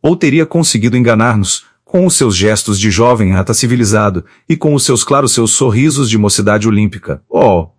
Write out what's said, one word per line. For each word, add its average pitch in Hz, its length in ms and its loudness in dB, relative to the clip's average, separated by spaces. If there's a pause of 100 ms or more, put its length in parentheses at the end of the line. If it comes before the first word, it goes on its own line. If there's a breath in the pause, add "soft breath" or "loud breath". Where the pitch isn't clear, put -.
ou 160 140 2
teria 156 300 0
conseguido 120 520 -2
enganar-nos, 113 680 0 (180 soft breath)
com 185 220 0
os 175 100 0
seus 113 200 0
gestos 104 440 0
de 107 100 0
jovem 107 420 2
rata 95 220 0
civilizado, 107 720 -2 (240 soft breath)
e 156 80 0
com 151 160 0
os 135 100 0
seus 123 200 0
claros 139 280 0
seus 113 200 0
sorrisos 131 580 0
de 110 80 0
mocidade 104 500 0
olímpica. 104 640 -2
Oh! 87 380 0 (120)